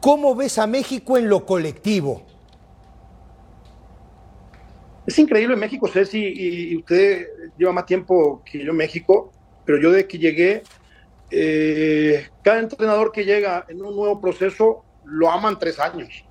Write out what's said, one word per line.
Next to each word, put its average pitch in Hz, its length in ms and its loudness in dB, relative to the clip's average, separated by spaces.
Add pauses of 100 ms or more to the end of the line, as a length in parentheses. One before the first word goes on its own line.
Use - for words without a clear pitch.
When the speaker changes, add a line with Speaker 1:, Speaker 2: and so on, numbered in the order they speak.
Speaker 1:
¿Cómo 285 360 4
ves 269 200 -4
a 214 120 0
México 262 500 -2
en 226 100 0
lo 196 160 2
colectivo? 160 760 -4 (2750)
Speaker 2:
Es - 140 -4
increíble 254 360 4
en 208 60 -2
México, 220 280 -4
Ceci, 196 300 0
y, 175 560 -6
y - 20 -4
usted 180 500 0 (300)
lleva 175 160 0
más 180 140 -4
tiempo 180 580 0
que 143 180 -14
yo 151 100 -4
en 165 40 -2
México, 165 560 0 (320)
pero 147 160 2
yo 156 100 6
desde 196 160 4
que 180 120 -12
llegué, 170 440 0 (680)
eh, 156 960 0 (140)
cada 220 180 2
entrenador 220 500 0
que 214 140 -6
llega 196 440 0
en 170 140 -16
un 202 140 -10
nuevo 202 240 -2
proceso 190 640 0 (220)
lo 156 240 2
aman 196 280 -2
tres 165 220 -4
años. 160 500 -8